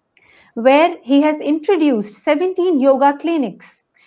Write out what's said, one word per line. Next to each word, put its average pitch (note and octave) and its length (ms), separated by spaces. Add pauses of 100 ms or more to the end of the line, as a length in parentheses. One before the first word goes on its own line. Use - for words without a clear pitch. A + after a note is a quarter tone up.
(540)
where C#4+ 480
he C#4 200
has D4+ 180
introduced D4 760
seventeen F4 640
yoga C#4 420
clinics D4 600 (240)